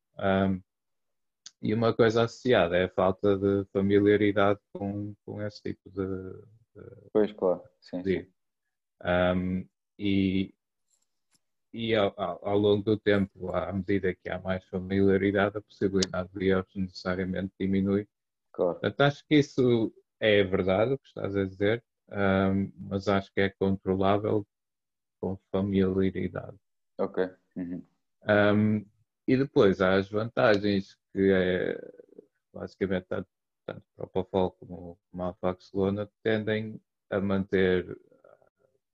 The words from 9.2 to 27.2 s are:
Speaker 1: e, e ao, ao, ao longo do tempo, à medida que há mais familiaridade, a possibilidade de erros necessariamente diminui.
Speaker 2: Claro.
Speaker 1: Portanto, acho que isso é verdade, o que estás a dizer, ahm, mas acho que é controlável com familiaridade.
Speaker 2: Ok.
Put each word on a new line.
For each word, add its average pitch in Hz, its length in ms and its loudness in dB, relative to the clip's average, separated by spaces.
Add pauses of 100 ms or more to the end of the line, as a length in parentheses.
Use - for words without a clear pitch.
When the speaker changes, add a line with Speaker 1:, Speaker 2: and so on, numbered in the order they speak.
Speaker 1:
e, 98 560 0 (1160)
e 113 220 -2
ao, 101 240 2
ao, 92 300 -6
ao 101 100 2
longo 104 240 4
do 107 160 2
tempo, 98 560 0
à 87 180 -4
medida 95 420 -2
que - 140 -14
há 92 100 -6
mais 92 280 -6
familiaridade, 98 920 0
a 104 40 -10
possibilidade 92 720 -2
de 95 120 -2
erros 95 280 0
necessariamente 92 840 -6
diminui. 98 480 0 (460)
Speaker 2:
Claro. 90 280 -2
Speaker 1:
Portanto, - 220 -2
acho 143 240 0
que 151 100 2
isso 123 560 2 (280)
é 104 220 4
verdade, 95 520 0
o 135 40 -4
que - 100 -20
estás 101 280 -8
a 98 80 0
dizer, 101 400 -2 (260)
ahm, 98 680 0
mas 98 320 -6
acho 98 240 0
que - 80 -2
é 98 100 2
controlável 98 960 0 (720)
com 95 180 -6 (120)
familiaridade. 95 1040 -2 (420)
Speaker 2:
Ok. 92 320 -4 (260)